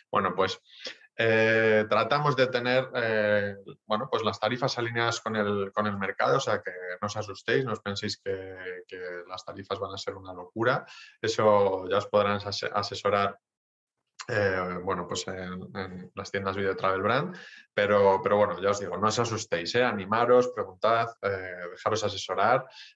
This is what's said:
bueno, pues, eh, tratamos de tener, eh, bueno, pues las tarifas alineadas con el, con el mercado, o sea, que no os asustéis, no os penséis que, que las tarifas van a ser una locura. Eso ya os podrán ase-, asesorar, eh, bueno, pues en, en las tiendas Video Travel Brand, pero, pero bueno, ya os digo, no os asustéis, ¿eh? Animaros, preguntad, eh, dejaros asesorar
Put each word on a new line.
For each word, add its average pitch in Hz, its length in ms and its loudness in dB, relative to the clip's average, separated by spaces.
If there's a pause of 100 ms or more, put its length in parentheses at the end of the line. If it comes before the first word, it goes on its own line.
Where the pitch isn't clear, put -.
(100)
bueno, 101 240 0
pues, 95 240 0 (560)
eh, 110 760 4
tratamos 143 460 2
de 131 100 4
tener, 127 480 0
eh, 104 600 2 (300)
bueno, 107 240 -2
pues 110 140 0
las 101 160 -2
tarifas 123 380 0
alineadas 117 420 -2
con 110 160 -4
el, 104 340 0
con 107 160 -2
el 101 120 -4
mercado, 113 400 0
o - 20 -4
sea, 107 220 -2
que - 80 -10 (320)
no 104 40 -4
os 107 100 -6
asustéis, 110 500 -2
no 113 60 -4
os 110 80 -6
penséis 101 380 -6
que, 92 720 -10
que 92 100 -14 (300)
las 92 160 -12
tarifas 98 340 -10
van 95 140 -8
a 98 60 -10
ser 98 180 -8
una 92 160 -14
locura. 113 540 -2 (340)
Eso 101 640 4
ya 92 120 2
os 101 80 -2
podrán 101 360 2
ase-, - 300 -6
asesorar, 98 680 -2 (880)
eh, 92 560 0
bueno, 90 240 -4
pues - 180 -6
en, 92 500 -8
en 92 380 -12
las 95 160 -10
tiendas 98 260 -4
Video 95 200 -2
Travel 95 260 0
Brand, 127 340 0 (380)
pero, 101 480 6
pero 98 140 4
bueno, 90 260 2
ya 98 80 2
os 98 80 0
digo, 90 180 -6
no 101 120 2
os 107 100 -2
asustéis, 107 560 -2
¿eh? 120 80 4
Animaros, 117 720 4
preguntad, 107 540 2 (140)
eh, 92 340 -2 (160)
dejaros 104 320 0
asesorar 98 600 2 (320)